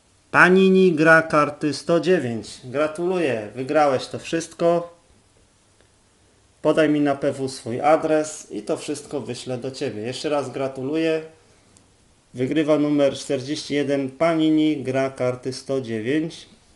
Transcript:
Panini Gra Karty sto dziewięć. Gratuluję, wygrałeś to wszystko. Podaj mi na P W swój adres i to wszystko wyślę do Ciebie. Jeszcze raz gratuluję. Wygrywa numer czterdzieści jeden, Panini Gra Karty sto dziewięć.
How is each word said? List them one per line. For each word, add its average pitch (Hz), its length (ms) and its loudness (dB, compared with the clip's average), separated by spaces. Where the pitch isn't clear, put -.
Panini 185 600 6
Gra 160 280 6
Karty 147 520 0
sto 170 260 0
dziewięć. 135 640 -2
Gratuluję, 147 920 -2
wygrałeś 135 520 0
to 117 120 -12
wszystko. 170 800 -2
Podaj 156 280 4
mi 147 120 2
na 143 140 2
P 143 180 -2
W 131 160 -6
swój 123 320 -8
adres 156 720 0
i 104 100 -8
to 156 160 -4
wszystko 147 440 -8
wyślę 127 360 -8
do 131 140 -8
Ciebie. 117 300 -8
Jeszcze 127 280 -6
raz 139 220 -2
gratuluję. 139 680 -2
Wygrywa 147 440 0
numer 143 380 2
czterdzieści 143 580 -6
jeden, 139 380 -2
Panini 156 720 0
Gra 131 260 -2
Karty 127 440 -4
sto 135 280 -6
dziewięć. 123 680 -4